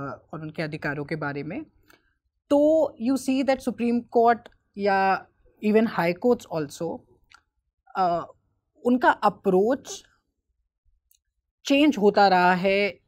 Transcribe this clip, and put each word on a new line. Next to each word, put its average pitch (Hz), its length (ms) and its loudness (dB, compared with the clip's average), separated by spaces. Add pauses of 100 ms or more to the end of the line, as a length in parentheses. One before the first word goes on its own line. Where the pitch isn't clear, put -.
(320)
और 160 80 -12
उनके 156 200 -12
अधिकारों 147 440 -8
के 160 100 -8
बारे 143 280 -8
में, 214 200 -12 (840)
तो 302 420 2 (120)
you 262 180 -2
see 262 260 -2
that 262 160 0
Supreme 233 380 -4 (160)
Court 233 220 4 (380)
या 190 500 0 (380)
even 220 220 2
high 175 260 -2 (120)
courts 240 200 0 (120)
also, 160 420 -8 (960)
अ, 170 360 -2 (520)
उनका 247 240 2
अप्रोच 208 960 -2 (1600)
चेंज 285 320 2
होता 202 300 4
रहा 180 260 4
है 196 540 0